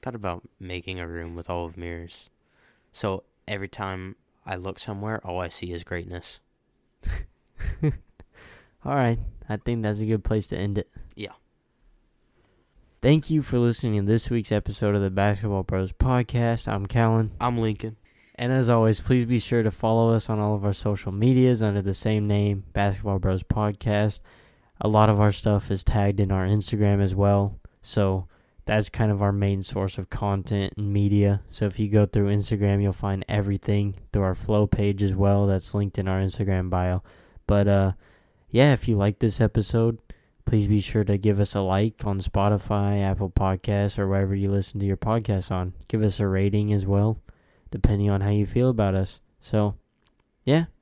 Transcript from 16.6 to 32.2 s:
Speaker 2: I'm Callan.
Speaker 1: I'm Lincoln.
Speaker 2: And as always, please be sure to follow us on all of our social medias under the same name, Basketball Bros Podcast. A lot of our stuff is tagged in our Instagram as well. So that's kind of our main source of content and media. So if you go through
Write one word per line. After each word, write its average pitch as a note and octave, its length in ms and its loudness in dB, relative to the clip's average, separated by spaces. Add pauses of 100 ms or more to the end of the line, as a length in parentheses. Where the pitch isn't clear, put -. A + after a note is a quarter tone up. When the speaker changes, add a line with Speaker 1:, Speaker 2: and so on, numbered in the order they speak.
Speaker 2:
I'm G2+ 200 -4
Callan. A2 540 2
Speaker 1:
I'm A#2+ 180 -2
Lincoln. A2 380 -4 (380)
Speaker 2:
And A#2+ 180 -2
as C3 160 2
always, A2+ 320 4
please B2+ 260 2
be A#2+ 120 2
sure A#2 240 0
to A2 80 2
follow A2+ 440 2
us A2 160 -2
on G#2+ 80 -2
all G#2 160 0
of G2+ 100 -4
our G#2 80 2
social G2 400 -4
medias B2 500 4
under G2+ 200 0
the F#2+ 120 -2
same G#2+ 320 -2
name, G2+ 460 0
Basketball G2+ 460 -2
Bros F#2 240 0
Podcast. G#2 800 -2 (600)
A G#2+ 80 0
lot G#2+ 220 6
of G#2 100 4
our G#2 120 6
stuff G#2 380 0
is G2 140 -4
tagged G2+ 340 2
in G2 140 0
our F#2+ 140 0
Instagram G2+ 540 2
as F#2+ 140 0
well. G2+ 460 2 (220)
So F#2+ 440 0 (380)
that's G#2+ 240 0
kind A2 220 0
of G2+ 100 0
our G2+ 120 2
main G2 300 0
source F#2+ 360 -4
of F#2 120 -10
content G2 640 -2
and G2+ 160 -4
media. G2+ 580 2
So - 160 -4
if G2 120 -4
you G#2+ 100 -2
go G#2 180 4
through G2+ 280 0